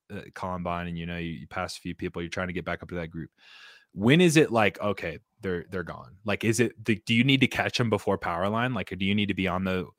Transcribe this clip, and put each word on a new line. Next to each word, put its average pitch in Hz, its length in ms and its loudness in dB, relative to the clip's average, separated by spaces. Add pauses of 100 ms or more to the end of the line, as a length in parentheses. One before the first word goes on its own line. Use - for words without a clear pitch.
(100)
at - 240 -14
Columbine 87 540 -6
and, 85 100 -6
you 85 80 -6
know, 87 120 -8
you, 85 140 -6
you 69 160 -12
passed - 300 -8
a - 20 -20
few 90 140 -8
people, 87 280 -8
you're 85 80 -8
trying 92 180 -4
to 90 60 -8
get 87 100 -6
back 87 180 -6
up 82 80 -16
to 90 60 -8
that 82 120 -6
group. 82 220 -12 (640)
When 120 280 6
is 170 160 6
it 151 160 6
like, 107 280 2
okay, 95 400 -6 (200)
they're, 90 300 -4
they're 90 140 -6
gone? 78 400 -16
Like, 101 200 0
is 110 160 2
it 110 240 0
the, 107 220 0
do 117 80 2
you 117 100 6
need 135 180 6
to 120 60 6
catch - 320 -2
'em 117 100 2
before 101 280 2
Powerline? 101 560 -2
Like, 92 240 -6
do 95 80 -2
you 101 80 4
need 104 140 2
to 98 60 -2
be 92 140 0
on 90 160 0
the, 92 220 0 (120)